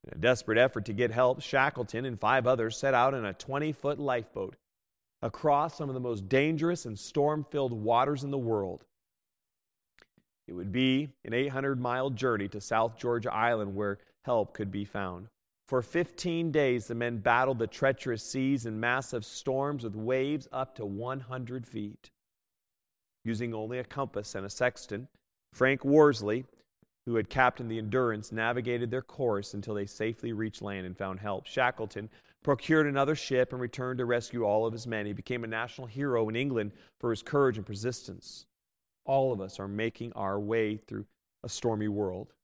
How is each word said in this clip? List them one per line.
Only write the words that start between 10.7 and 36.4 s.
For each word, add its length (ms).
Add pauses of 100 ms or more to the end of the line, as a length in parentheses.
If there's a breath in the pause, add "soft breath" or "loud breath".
be 360 (160)
an 100
eight 140
hundred-mile 600
journey 380
to 120
South 360
Georgia 380
Island 400
where 240 (260 soft breath)
help 300
could 160
be 140
found. 440 (380)
For 160
fifteen 720
days, 340
the 80
men 240
battled 400
the 80
treacherous 560
seas 440
and 140
massive 440
storms 580
with 140
waves 560
up 240
to 100
one 340
hundred 460
feet. 440 (1120)
Using 280
only 280
a 40
compass 520
and 100
a 40
sextant, 580 (440)
Frank 320
Worsley, 600 (640)
who 100
had 120
captained 420
the 80
Endurance, 520
navigated 600
their 120
course 520
until 200
they 120
safely 460
reached 300
land 240
and 100
found 220
help. 280
Shackleton 640 (360 soft breath)
procured 420
another 300
ship 360
and 80
returned 380
to 60
rescue 400
all 220
of 60
his 140
men. 200
He 60
became 300
a 60
national 400
hero 400
in 80
England 340 (300 loud breath)